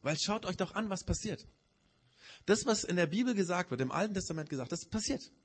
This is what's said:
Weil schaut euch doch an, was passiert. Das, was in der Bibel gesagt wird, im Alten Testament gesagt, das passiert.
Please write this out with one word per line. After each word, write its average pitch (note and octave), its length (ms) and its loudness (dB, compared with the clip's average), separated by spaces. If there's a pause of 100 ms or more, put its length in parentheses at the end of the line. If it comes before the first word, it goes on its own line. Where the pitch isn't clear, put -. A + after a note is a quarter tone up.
Weil D3+ 160 0
schaut G#3+ 260 0
euch F#3 120 -2
doch - 180 -2
an, A3 160 -2
was F#3+ 120 -4
passiert. - 440 -4 (960)
Das, G#3+ 220 4
was G#3+ 180 4
in F3+ 120 0
der F3 100 6
Bibel A#3 280 2
gesagt F3+ 360 0
wird, B2+ 100 0
im C3 100 2
Alten G3+ 240 0
Testament D#3+ 360 -4
gesagt, C3 200 -4
das E3+ 140 -4
passiert. - 480 -4 (120)